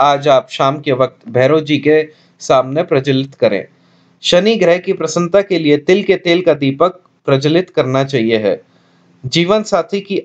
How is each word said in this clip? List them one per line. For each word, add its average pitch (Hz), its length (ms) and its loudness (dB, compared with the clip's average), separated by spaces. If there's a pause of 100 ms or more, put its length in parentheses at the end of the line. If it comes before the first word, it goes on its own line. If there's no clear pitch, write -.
आज 143 280 2
आप 131 220 2
शाम 143 300 -2
के 143 120 -4
वक्त 127 360 -4
भैरव 131 320 2
जी 147 180 -2
के 156 300 0 (320)
सामने 135 420 0
प्रज्वलित 135 520 -2
करें। 101 300 -2 (580)
शनि 202 340 2
ग्रह 180 220 2
की 185 140 -6
प्रसन्नता 175 500 0
के 185 160 -4
लिए 147 180 2
तिल 185 260 0
के 185 140 0
तेल 170 260 0
का 160 120 2
दीपक 143 480 -2 (220)
प्रज्वलित 147 460 0
करना 135 340 -2
चाहिए 117 340 -2
है। 98 240 -2 (640)
जीवन 175 360 0
साथी 196 380 -4
की 196 240 -6